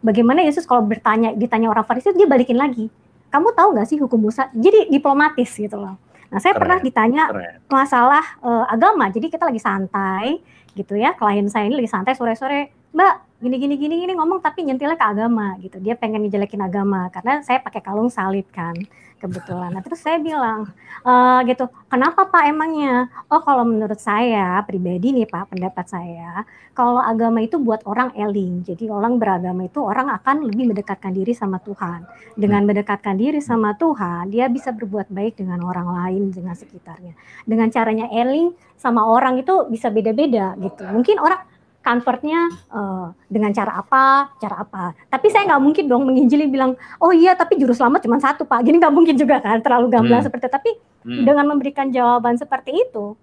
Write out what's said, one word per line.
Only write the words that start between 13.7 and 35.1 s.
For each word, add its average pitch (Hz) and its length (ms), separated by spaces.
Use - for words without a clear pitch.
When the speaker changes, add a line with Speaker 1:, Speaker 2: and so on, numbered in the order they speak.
Speaker 1:
gini, 302 220
gini," 359 160
ngomong 339 240
tapi 339 240
nyentilnya 262 320
ke 262 140
agama 208 500
gitu. 190 220
Dia 214 160
pengen 214 260
ngejelekin 202 380
agama 190 480
karena 247 320
saya 262 180
pakai 240 220
kalung 208 280
salib 190 420
kan, 170 260
kebetulan. 180 560
Nah, 190 80
terus 330 160
saya 320 200
bilang, 240 520
eh, 254 440
gitu, 247 220
"Kenapa, 277 360
Pak, 370 220
emangnya?" 294 640
"Oh, 302 140
kalau 269 240
menurut 214 340
saya 208 640
pribadi 180 480
nih, 240 160
Pak, 190 240
pendapat 185 380
saya, 170 580
kalau 247 320
agama 226 400
itu 226 160
buat 226 260
orang 240 300
eling. 202 500
Jadi 185 220
orang 214 320
beragama 185 480
itu 285 160
orang 240 300
akan 277 340
lebih 233 240
mendekatkan 196 400
diri 190 240
sama 190 240
Tuhan. 175 480
Dengan 202 300
Speaker 2:
Hmm. 202 80
Speaker 1:
mendekatkan 202 480
diri 285 240
Speaker 2:
Hmm. 285 80
Speaker 1:
sama 220 240
Tuhan, 196 560
dia 240 160
bisa 254 240
berbuat 208 400